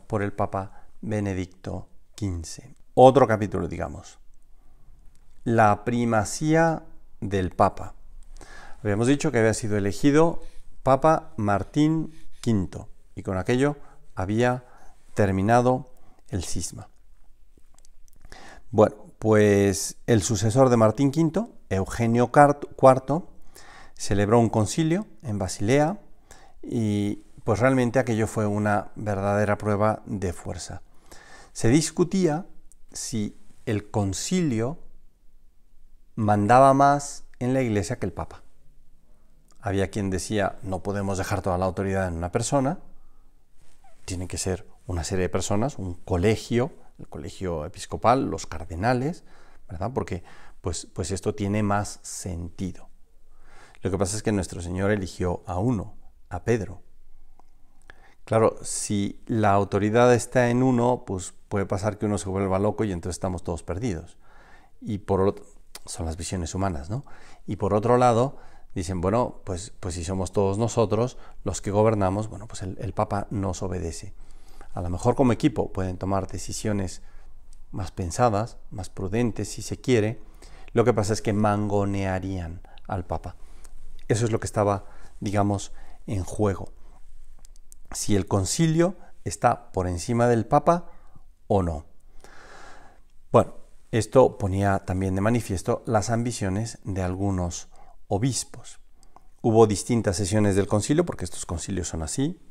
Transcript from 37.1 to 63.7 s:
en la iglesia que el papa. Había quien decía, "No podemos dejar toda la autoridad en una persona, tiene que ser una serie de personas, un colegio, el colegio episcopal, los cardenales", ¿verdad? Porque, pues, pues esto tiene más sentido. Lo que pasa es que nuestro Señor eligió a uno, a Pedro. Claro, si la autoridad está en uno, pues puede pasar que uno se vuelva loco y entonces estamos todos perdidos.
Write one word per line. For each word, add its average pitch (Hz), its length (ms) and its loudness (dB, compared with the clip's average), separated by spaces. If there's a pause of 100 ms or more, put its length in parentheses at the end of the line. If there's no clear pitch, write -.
en 127 160 0
la 135 80 2
iglesia 104 360 0
que - 80 -4
el 90 60 -6
papa. - 300 -10 (1160)
Había 98 300 0
quien 98 200 -2
decía, 95 520 0
"No 92 200 -4
podemos 98 360 -2
dejar 95 220 -2
toda 92 160 0
la 92 100 2
autoridad 95 420 0
en 87 60 -4
una 85 180 -4
persona, 135 480 0 (1200)
tiene 90 240 -6
que 90 100 -6
ser 92 280 -4 (200)
una 85 180 -4
serie 92 180 0
de 90 60 2
personas, 101 500 0
un 92 160 -6
colegio, 107 800 0 (260)
el - 100 -14
colegio 80 560 -6
episcopal, 104 640 0
los 82 160 -6
cardenales", 120 800 -2 (440)
¿verdad? 92 240 -6
Porque, 95 320 -4 (380)
pues, - 300 -6
pues 95 180 -4
esto 101 240 -2
tiene 104 280 0
más 101 400 -2
sentido. 87 840 -8 (920)
Lo 95 80 -2
que 95 80 0
pasa 98 180 0
es 104 60 -6
que 113 100 0
nuestro 92 300 -2
Señor 92 280 -2
eligió 90 560 -2
a 90 120 -4
uno, 107 380 -2 (320)
a - 160 -10
Pedro. 107 380 -2 (1400)
Claro, 110 380 4
si - 640 -4
la 107 260 4
autoridad 104 600 4
está 120 360 2
en 123 120 2
uno, 123 440 2
pues 92 280 -8 (140)
puede 98 180 -2
pasar 101 320 -2
que 110 80 -2
uno 104 120 0
se - 100 -8
vuelva 95 300 0
loco 101 260 0
y 104 60 -2
entonces 90 260 -4
estamos 92 280 -4
todos 85 180 -4
perdidos. 87 540 -6 (640)